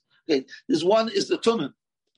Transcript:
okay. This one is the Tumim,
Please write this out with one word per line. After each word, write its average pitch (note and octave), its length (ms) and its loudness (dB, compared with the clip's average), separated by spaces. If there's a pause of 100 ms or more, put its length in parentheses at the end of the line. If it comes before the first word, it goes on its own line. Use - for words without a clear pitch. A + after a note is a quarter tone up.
(300)
okay. C#3 160 0 (220)
This D#3 160 0
one A3 260 2
is G3 180 -4
the E3+ 100 -2
Tumim, G3+ 360 0 (440)